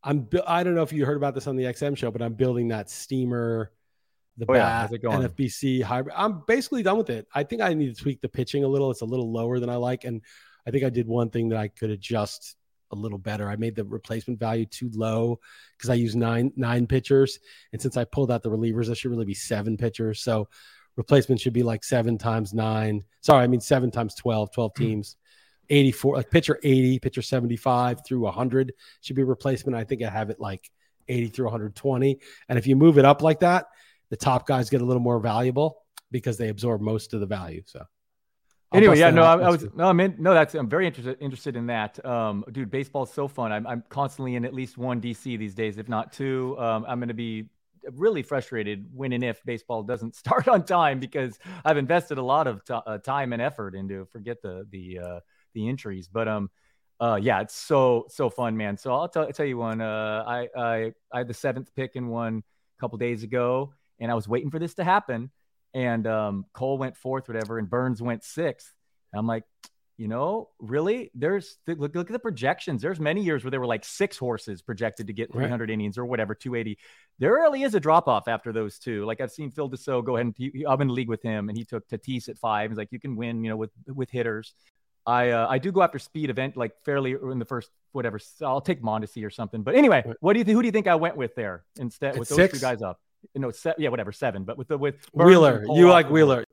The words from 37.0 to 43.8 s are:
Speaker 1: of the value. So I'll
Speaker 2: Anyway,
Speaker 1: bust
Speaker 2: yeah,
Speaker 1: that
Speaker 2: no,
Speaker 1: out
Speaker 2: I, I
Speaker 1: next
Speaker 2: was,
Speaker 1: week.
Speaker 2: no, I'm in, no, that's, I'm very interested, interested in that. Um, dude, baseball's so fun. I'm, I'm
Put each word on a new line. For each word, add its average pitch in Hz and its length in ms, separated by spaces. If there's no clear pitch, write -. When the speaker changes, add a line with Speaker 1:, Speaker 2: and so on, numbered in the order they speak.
Speaker 1:
of 107 80
the 101 60
value. 87 380
So - 140
I'll 185 60
Speaker 2:
Anyway, 202 160
Speaker 1:
bust 151 60
Speaker 2:
yeah, 165 120
Speaker 1:
that 160 40
Speaker 2:
no, 165 80
Speaker 1:
out 165 160
Speaker 2:
I, 180 40
I - 20
Speaker 1:
next 175 60
Speaker 2:
was, 165 180
Speaker 1:
week. - 80
Speaker 2:
no, 170 100
I'm 175 140
in, 196 180
no, 175 140
that's, 156 220
I'm 135 120
very 170 200
interested, 127 340
interested 135 340
in 117 120
that. 110 360
Um, 110 480
dude, 117 200
baseball's 135 420
so 139 140
fun. 123 260
I'm, 107 140
I'm 120 220